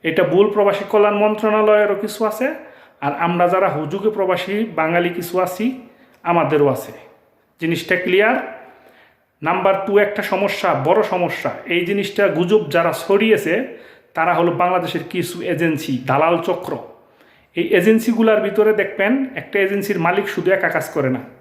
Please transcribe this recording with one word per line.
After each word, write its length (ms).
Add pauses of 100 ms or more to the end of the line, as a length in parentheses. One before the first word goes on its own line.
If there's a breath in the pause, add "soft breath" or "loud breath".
এটা 180 (100)
ভুল 220
প্রবাসী 380
কল্যাণ 300
মন্ত্রণালয়েরও 800
কিছু 160 (100)
আছে, 160 (540 loud breath)
আর 120 (140)
আমরা 220
যারা 280
হুজুগে 400
প্রবাসী 380 (260)
বাঙালি 380
কিছু 160 (120)
আছি, 180 (600 soft breath)
আমাদেরও 500
আছে। 180 (680)
জিনিসটা 340 (100)
ক্লিয়ার? 320 (1040 soft breath)
নাম্বার 320 (100)
টু 140
একটা 240
সমস্যা, 460 (160)
বড় 160 (120)
সমস্যা, 380 (240)
এই 140
জিনিসটা 400
গুজব 340 (120)
যারা 180 (100)
ছড়িয়েছে 520 (640 loud breath)
তারা 220
হলো 120 (120)
বাংলাদেশের 500
কিছু 240 (160)
এজেন্সি, 400 (160)
দালাল 280 (100)
চক্র। 260 (840 soft breath)
এই 100 (120)
এজেন্সিগুলার 680
ভিতরে 340
দেখবেন 320 (280)
একটা 240
এজেন্সির 420
মালিক 280
শুধু 220
একা 200
কাজ 180
করে 220
না 60 (180)